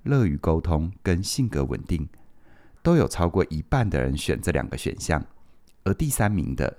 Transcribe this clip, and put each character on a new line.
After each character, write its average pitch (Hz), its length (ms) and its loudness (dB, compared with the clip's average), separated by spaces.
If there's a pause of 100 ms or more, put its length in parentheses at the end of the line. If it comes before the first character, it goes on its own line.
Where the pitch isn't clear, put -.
乐 135 220 2
于 73 100 0
沟 80 240 0
通 82 320 0 (100)
跟 92 220 2
性 127 240 -2
格 71 160 -2
稳 65 220 -4
定， - 200 -2 (800)
都 170 140 6
有 101 100 4
超 87 220 0
过 90 200 2
一 78 120 -4
半 120 280 0
的 76 140 0
人 67 140 0
选 - 240 -2
这 90 100 -2
两 76 160 0
个 67 100 -8
选 - 220 -6
项， 78 260 0 (600)
而 98 80 2
第 151 160 -2
三 107 200 2
名 98 240 0
的 - 260 -2